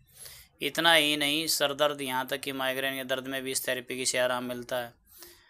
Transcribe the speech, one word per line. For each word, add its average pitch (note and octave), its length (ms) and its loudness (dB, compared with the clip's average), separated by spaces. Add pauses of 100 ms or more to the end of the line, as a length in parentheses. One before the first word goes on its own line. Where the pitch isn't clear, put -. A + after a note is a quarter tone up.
(640)
इतना D#3+ 300 4
ही D3+ 240 6
नहीं, D3 300 0
सर C#3+ 280 2
दर्द, C#3+ 260 2
यहाँ C3 260 -2
तक C3+ 140 -4
कि C#3 120 -6
माइग्रेन C3+ 440 -2
के C3 80 -6
दर्द C3 220 -2
में C3+ 160 -4
भी C3 80 -6
इस - 180 -6
थेरेपी B2+ 380 -4
से C3 120 0
आराम B2+ 260 2
मिलता B2 320 -6
है। A#2+ 180 -6 (560)